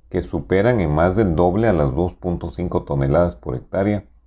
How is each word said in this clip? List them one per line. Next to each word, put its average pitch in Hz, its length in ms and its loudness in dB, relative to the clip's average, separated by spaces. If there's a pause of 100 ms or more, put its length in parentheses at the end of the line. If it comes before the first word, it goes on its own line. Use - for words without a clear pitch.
(100)
que 95 100 -2
superan 98 600 0
en 76 140 0
más 87 220 2
del 98 180 2
doble 90 320 2
a 107 60 2
las 73 220 0
dos 87 180 -2
punto 87 380 -6
cinco 87 320 -4
toneladas 73 540 0
por 65 180 -10
hectárea 98 520 -4 (200)